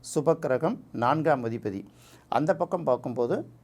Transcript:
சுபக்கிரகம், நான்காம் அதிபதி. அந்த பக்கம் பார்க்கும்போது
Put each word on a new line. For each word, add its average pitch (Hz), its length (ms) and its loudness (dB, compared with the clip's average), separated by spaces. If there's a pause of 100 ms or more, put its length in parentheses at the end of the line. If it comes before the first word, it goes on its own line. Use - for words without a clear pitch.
(160)
சுபக்கிரகம், 156 600 2 (140)
நான்காம் 139 580 2
அதிபதி. 107 360 -6 (420)
அந்த 156 280 2
பக்கம் 175 280 -2
பார்க்கும்போது 123 520 0 (280)